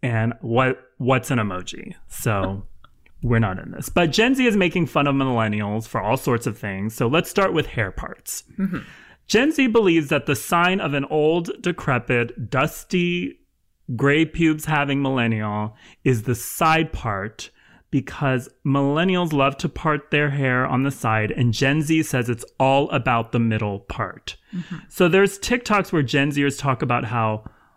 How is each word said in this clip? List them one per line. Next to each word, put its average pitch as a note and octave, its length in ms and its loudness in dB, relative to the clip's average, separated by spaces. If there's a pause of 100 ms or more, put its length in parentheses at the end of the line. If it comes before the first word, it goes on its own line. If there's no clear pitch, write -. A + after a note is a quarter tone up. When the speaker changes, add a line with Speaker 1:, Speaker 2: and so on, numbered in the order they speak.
Speaker 1:
And A#2 400 0
what, B2+ 360 2 (200)
what's B2+ 320 0
an B2+ 80 2
emoji? F#2+ 560 -6 (140)
So G2 580 -2 (560)
we're A#2 160 2
not G2 200 0
in - 120 -12
this. - 180 -10
But F3 200 2
Gen A#3 260 2
Z B3+ 120 2
is G#3+ 120 2
making F3 280 2
fun D3 200 0
of C#3 80 2
millennials A2 760 0
for G#2 140 -4
all A#2 160 0
sorts A#2+ 280 -2
of G#2 120 -6
things. G2+ 360 -6
So A#2+ 120 -2
let's D#3+ 240 0
start F#3+ 240 2
with D#3 120 0
hair G2+ 260 -4
parts. - 520 -10 (140)
Speaker 2:
Mm-hmm. F3 220 -2 (460)
Speaker 1:
Gen C4+ 260 2
Z C4+ 160 2
believes F3+ 420 4
that D3+ 160 0
the C#3 100 0
sign F3+ 460 2
of C#3+ 100 -2
an C#3+ 140 -2
old, D#3 560 0
decrepit, A#2+ 880 -2
dusty, F3 880 -2 (580)
gray C#3+ 280 2
pubes D#3 420 0
having C#3+ 360 0
millennial A2 720 -2 (280)
is A#2+ 180 0
the B2 120 -2
side D#3+ 580 0
part G#2 580 -6 (400)
because C3 580 -2 (160)
millennials D#3 680 0
love C#3 240 2
to D#3 120 -4
part D3+ 440 -4
their D3 180 2
hair C3 340 0
on C3 200 0
the C#3 80 0
side, A2 400 0
and A#2+ 200 2
Gen C#3 300 2
Z D#3 220 2
says B2 240 -2
it's A2+ 160 -4 (160)
all C3+ 300 4
about A#2+ 420 0
the A#2+ 80 2
middle G#2+ 400 0
part. - 560 -10 (180)
Speaker 2:
Mm-hmm. F3 220 -8 (120)
Speaker 1:
So F3+ 200 2
there's G3 320 4
TikToks A3 500 0
where D3+ 140 2
Gen C#3+ 260 0
Zers C#3+ 260 0
talk C3+ 260 -2
about B2 240 0
how A2 360 -2 (340)